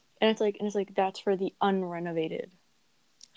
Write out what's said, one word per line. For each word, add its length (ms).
And 100
it's 100
like, 200
and 60
it's 100
like, 200
that's 240
for 160
the 260
unrenovated 840